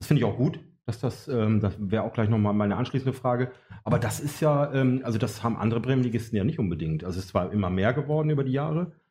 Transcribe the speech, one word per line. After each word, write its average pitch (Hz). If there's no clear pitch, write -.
Das -
finde 147
ich 117
auch -
gut, 131
dass 110
das, -
ähm, 110
das 98
wär 92
auch 117
gleich 110
nochmal 104
meine 101
anschließende 127
Frage. 127
Aber 113
das -
ist 147
ja, 143
ähm, 131
also 110
das 113
haben 117
andere 113
Bremenligisten 120
ja 98
nicht 151
unbedingt. 80
Also 90
es 95
ist -
zwar 90
immer 98
mehr 95
geworden 151
über 139
die 131
Jahre, 160